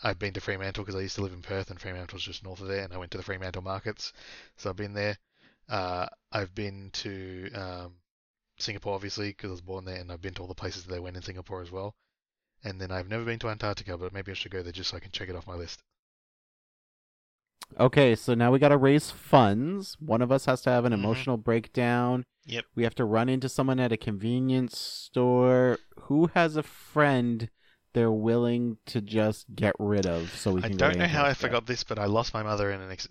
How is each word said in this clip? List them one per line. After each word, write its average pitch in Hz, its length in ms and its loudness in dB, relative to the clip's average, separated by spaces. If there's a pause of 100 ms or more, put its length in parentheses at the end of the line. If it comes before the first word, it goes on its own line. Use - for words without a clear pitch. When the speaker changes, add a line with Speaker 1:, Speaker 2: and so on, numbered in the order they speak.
Speaker 1:
I've 98 140 -2
been 98 160 -4
to 98 60 -6
Fremantle, 98 440 -6
'cause 95 100 -8
I 95 60 -2
used 95 160 -6
to 101 60 -4
live 95 100 -4
in 90 100 -14
Perth, 95 280 -6
and 90 100 -14
Fremantle's 90 420 -10
just - 220 -10
north 92 160 -12
of 95 80 -12
there, 98 160 -4
and 90 80 -12
I 92 60 -8
went 90 140 -10
to 95 60 -8
the 92 60 -10
Fremantle 92 380 -8
markets. 98 500 -8 (440)
So - 140 -6
I've 92 60 -8
been 101 180 -6
there. 104 240 -2 (500)
Uh, 92 380 -2 (240)
I've 95 240 -4
been 98 380 -8
to, 95 600 -10
um, 90 440 -10 (600)
Singapore, 101 360 -6
obviously, 101 380 -6
'cause - 160 -10
I 92 40 -8
was 90 80 -12
born 92 260 -10
there, 92 140 -10
and 90 120 -12
I've 85 100 -12
been 92 120 -8
to 92 80 -12
all 90 60 -12
the 92 60 -10
places 92 300 -10
that 92 80 -10
they 87 80 -8
went 90 160 -10
in 90 60 -12
Singapore 90 400 -12
as 87 100 -14
well. 95 240 -10 (680)
And 95 180 -10
then 92 120 -8
I've 92 160 -6
never 113 160 -6
been 113 160 -4
to 117 80 -4
Antarctica, 104 500 -6
but 90 140 -8
maybe 98 180 -10
I 95 40 -8
should 90 180 -10
go 92 100 -6
there 87 100 -10
just 90 180 -6
so 92 80 -8
I - 20 -14
can 92 100 -16
check 95 200 -8
it 90 60 -8
off 85 100 -12
my 92 80 -12
list. 85 280 -10 (2000)
Speaker 2:
Okay, 127 380 8
so - 180 0
now 120 160 4
we 135 80 6
gotta 143 180 6
raise 139 340 6
funds. 139 880 4
One 123 220 2
of 123 100 2
us 135 140 2
has 131 160 2
to 131 80 2
have 123 140 4
an 120 80 2
Speaker 1:
Mm-hmm. 101 120 0
Speaker 2:
emotional 123 320 0
breakdown. 120 880 0 (220)
Speaker 1:
Yep. 117 180 -6 (100)
Speaker 2:
We 120 80 0
have 117 140 0
to 127 80 2
run 113 240 2
into 131 200 0
someone 131 300 0
at 123 140 2
a 113 40 0
convenience 123 800 0
store. 127 1000 4 (240)
Who 156 320 4
has 165 220 4
a 151 80 0
friend 120 840 2 (440)
they're 117 180 4
willing 120 760 2
to - 140 -2
just 107 540 0
get 101 260 4
rid 104 260 2
of 85 300 -2
so - 160 0
we 92 100 2
Speaker 1:
I 113 60 0
Speaker 2:
can 101 80 -2
Speaker 1:
don't 139 160 6
Speaker 2:
go 175 80 0
Speaker 1:
know 175 60 4
how 151 180 2
I 143 60 6
Speaker 2:
Antarctica? 135 180 -2
Speaker 1:
forgot 120 180 0
this, 123 180 -4
but 110 140 -6
I 104 80 -2
lost 110 280 2
my 110 100 -2
mother 104 260 0
in 98 100 -4
an 95 120 -12
ex-, - 180 -12